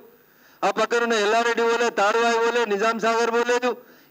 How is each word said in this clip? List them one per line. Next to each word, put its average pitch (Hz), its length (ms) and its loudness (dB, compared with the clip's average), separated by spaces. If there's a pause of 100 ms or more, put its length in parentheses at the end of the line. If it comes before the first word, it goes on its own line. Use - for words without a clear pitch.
(640)
ఆ 190 60 2
పక్కనున్న 233 440 0
ఎల్లారెడ్డి 226 480 0
పోలే, 233 280 0
తారువాయి 226 480 2
పోలే, 233 260 0
నిజాం 220 340 -2
సాగర్ 226 340 0
పోలేదు, 240 440 0 (340)